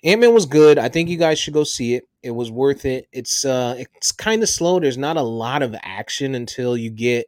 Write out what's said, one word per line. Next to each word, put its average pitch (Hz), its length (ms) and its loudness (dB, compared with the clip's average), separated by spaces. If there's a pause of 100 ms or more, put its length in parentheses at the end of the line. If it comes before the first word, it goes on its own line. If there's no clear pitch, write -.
Ant-Man 233 300 6
was 202 120 4
good. 151 320 8
I 117 100 0
think 165 200 -2
you 175 100 -6
guys 160 200 2
should 151 160 -8
go 151 100 2
see 120 300 -4
it. 123 140 -8 (140)
It 123 80 -10
was 117 200 -6
worth 139 340 0
it. 131 280 -4
It's, - 320 -6
uh, 127 340 -2
it's - 340 -8
kinda 220 340 -2
slow. 180 340 0
There's 131 180 -2
not 151 180 -4
a 147 60 0
lot 117 400 -4
of 117 200 -4
action 110 520 -8
until 123 420 -4
you 113 140 -6
get 117 380 -2